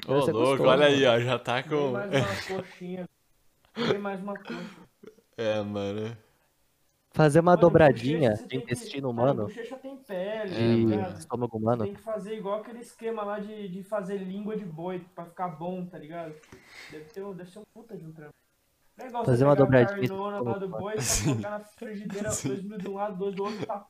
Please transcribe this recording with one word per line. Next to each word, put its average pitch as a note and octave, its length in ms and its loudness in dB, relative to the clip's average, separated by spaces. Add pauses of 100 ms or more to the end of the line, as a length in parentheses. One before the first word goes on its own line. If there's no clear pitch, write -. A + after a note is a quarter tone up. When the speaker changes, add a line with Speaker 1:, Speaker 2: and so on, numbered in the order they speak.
Speaker 1:
Ô, C3+ 60 -2
Speaker 2:
Deve C#3 120 4
ser D#3+ 80 2
Speaker 1:
louco, A#2 180 2
Speaker 2:
gostoso, C3+ 200 4
Speaker 1:
olha C#3+ 160 8
aí, C#3 180 6
Speaker 2:
mano. A#2+ 120 6
Speaker 1:
ó, A#2+ 40 2
já A#2+ 180 0
tá B2 240 -2
Speaker 3:
Tem D3+ 80 -14
Speaker 1:
com D3 220 0
Speaker 3:
mais - 220 -4
uma C3 480 -2
coxinha. F3+ 460 -12 (680)
Tem A3 240 0
mais G3 240 -6
uma G3+ 160 -8
coxa. - 420 -12 (560)
Speaker 1:
É, G#2+ 260 -2
mano. G#2 540 -6 (960)
Speaker 2:
Fazer D#3 280 6
uma F3 120 8
Speaker 3:
Mano, F3 80 8
Speaker 2:
dobradinha D3 720 6
Speaker 3:
bochecha G#2+ 60 2
você G#2 60 -10
Speaker 2:
de - 60 -16
Speaker 3:
tem C3 120 -4
que, B2+ 60 -6
Speaker 2:
intestino B2+ 460 -4
Speaker 3:
mano, A#2+ 200 4
Speaker 2:
humano. A#2 160 -2
Speaker 3:
bochecha A3+ 280 -10
tem C4+ 200 -14
pele, G3+ 580 -6
Speaker 1:
É, - 20 -6
Speaker 3:
tá A#2 180 4
Speaker 2:
De - 0 - (120)
Speaker 3:
ligado? G2+ 320 -2
Speaker 2:
estômago A#2+ 400 -6
Speaker 3:
Você A2 60 -4
Speaker 2:
humano. A2+ 200 2
Speaker 3:
tem G2+ 100 -6
que G3+ 60 -16
fazer A3 360 -8
igual G3+ 240 -6
aquele A3+ 200 -14
esquema A3+ 440 -10
lá G#3 160 -6
de, G#3 280 -12
de F#3 140 -10
fazer G3 360 -6
língua G3+ 380 -8
de G#3 80 -8
boi F3+ 400 -10 (100)
pra E3+ 120 -14
ficar F3+ 220 -8
bom, F3 380 -8
tá E3 120 -16
ligado? D#3 360 -12 (560)
Deve D3+ 160 -18
ter G3 180 -14
um... G3+ 100 -12
deve F3 160 -16
ser - 80 -20
um - 40 -18 (120)
puta A3+ 220 -16
de D#3+ 100 -16
um D#3+ 60 -16
trampo. D3+ 200 -20 (640)
Não A#3+ 100 -14
é - 20 -14
igual A#3+ 160 -4
Speaker 2:
Fazer B2+ 140 4
Speaker 3:
você C3 60 4
Speaker 2:
uma C#3+ 120 8
Speaker 3:
pegar C#3 60 6
a - 40 8
Speaker 2:
dobradinha B2 360 6
de B2+ 60 2
Speaker 3:
carnona G3+ 280 -6
Speaker 2:
estômago A#2+ 140 -4
Speaker 3:
lá - 80 -2
do G3 80 -6
Speaker 2:
humano. - 180 -8
Speaker 3:
boi, - 160 -4
só - 20 -4
Speaker 1:
Sim. G#2 280 -2
Speaker 3:
colocar G#2+ 200 -4
na G#2 100 -8
frigideira, G#3 680 -10
Speaker 1:
Sim. - 180 -6
Speaker 3:
dois G3 140 -6
minutos G3+ 220 -10
de G3+ 60 -6
um G3 40 -8
lado, G3+ 220 -6
dois G3+ 180 -4
do G3 100 -4
outro, G#3 220 -6
tá - 240 -8